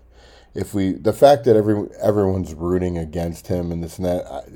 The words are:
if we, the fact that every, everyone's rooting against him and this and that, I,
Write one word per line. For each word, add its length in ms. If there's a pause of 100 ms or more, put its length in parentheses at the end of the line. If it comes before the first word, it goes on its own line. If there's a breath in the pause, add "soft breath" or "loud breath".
(540 loud breath)
if 200
we, 200
the 200
fact 320
that 100
every, 320 (140)
everyone's 520
rooting 440
against 500
him 240
and 120
this 140
and 80
that, 200
I, 160 (140)